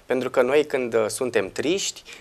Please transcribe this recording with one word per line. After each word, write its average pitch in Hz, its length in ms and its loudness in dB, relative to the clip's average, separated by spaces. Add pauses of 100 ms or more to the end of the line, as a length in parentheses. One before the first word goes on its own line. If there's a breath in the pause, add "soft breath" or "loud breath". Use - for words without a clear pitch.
Pentru 127 240 0
că 131 120 4
noi, 139 240 4
când, 127 280 -4
uh, 110 140 4
suntem 104 440 -2
triști, 165 520 -2 (180 loud breath)